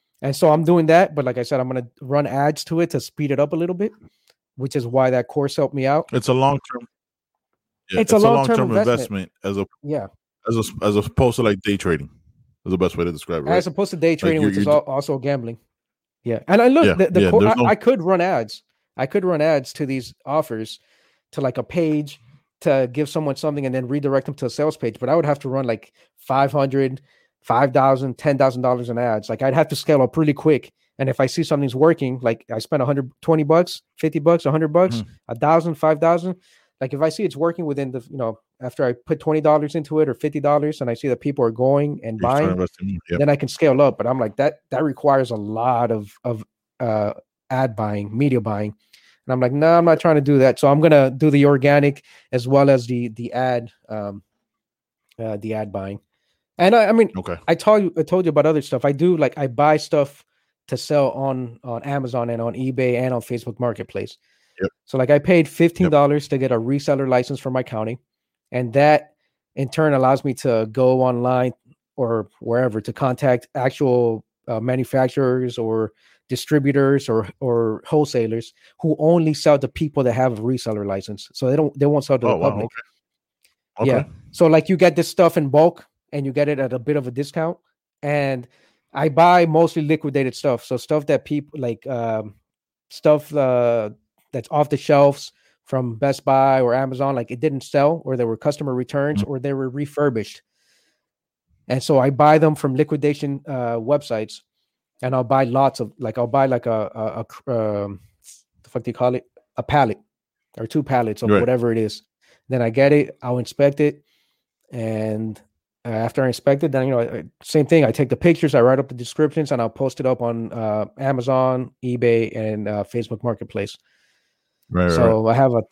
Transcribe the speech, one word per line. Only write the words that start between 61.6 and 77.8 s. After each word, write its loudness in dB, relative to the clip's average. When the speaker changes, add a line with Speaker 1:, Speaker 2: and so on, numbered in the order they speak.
Speaker 1:
on -10
Amazon -4
and -4
on -4
eBay -2
and -2
on -4
Facebook -10
Marketplace. -6
Speaker 2:
Yep. -4
Speaker 1:
So, -6
like, 0
I 6
paid 4
fifteen 0
dollars 2
Speaker 2:
Yep. -18
Speaker 1:
to -2
get -2
a 0
reseller -2
license 0
for -8
my -2
county. -8
And -4
that, 4
in -4
turn, 0
allows 2
me -4
to -2
go 2
online 0
or -4
wherever -2
to -10
contact -2
actual, 0
uh, -4
manufacturers -2
or -2
distributors 0
or, 0
or -2